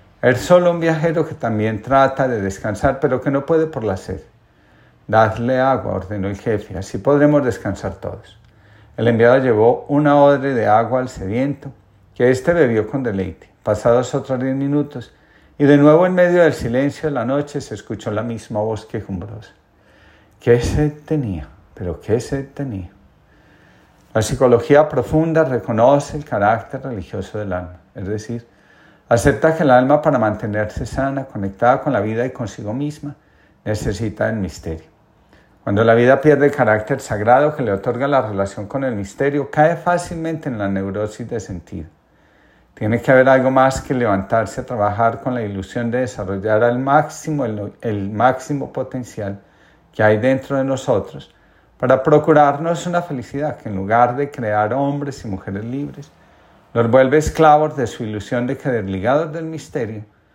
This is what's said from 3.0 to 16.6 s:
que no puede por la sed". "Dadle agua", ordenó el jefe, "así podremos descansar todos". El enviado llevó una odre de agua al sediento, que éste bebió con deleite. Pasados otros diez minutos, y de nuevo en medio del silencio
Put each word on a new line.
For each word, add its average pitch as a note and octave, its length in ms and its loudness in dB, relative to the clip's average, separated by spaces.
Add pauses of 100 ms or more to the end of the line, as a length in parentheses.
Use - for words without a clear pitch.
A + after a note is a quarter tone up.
que C#3+ 100 -2
no C#3 140 -2
puede D#3+ 200 2
por C3+ 200 -6
la G2 100 -2
sed". - 240 -10 (880)
"Dadle A2+ 540 2
agua", A#2+ 320 0
ordenó F#2+ 340 -6
el G2+ 80 -6
jefe, G2+ 420 -6
"así G2+ 200 -10
podremos C#3+ 480 2
descansar G2+ 480 -6
todos". - 440 -14 (600)
El A2+ 100 0
enviado A#2 300 4
llevó A#2+ 500 2
una D3 300 4
odre C#3 360 4
de A2 140 0
agua A2+ 320 2
al B2 80 -4
sediento, B2+ 640 -6 (420)
que B2 160 2
éste C3 220 0
bebió A#2+ 380 2
con C3+ 140 -6
deleite. F#2+ 460 -6 (140)
Pasados A#2+ 500 0
otros C3 240 -4
diez C3 160 -2
minutos, C#3 600 -4 (440)
y C#3+ 60 0
de C#3+ 140 8
nuevo D3+ 280 8
en F#3 80 2
medio F3+ 300 4
del D#3 80 4
silencio C3+ 560 -2